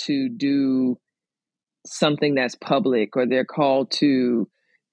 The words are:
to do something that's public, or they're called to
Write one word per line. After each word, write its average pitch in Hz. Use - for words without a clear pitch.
to 135
do 131
something 147
that's 127
public, 127
or 127
they're 127
called 135
to 127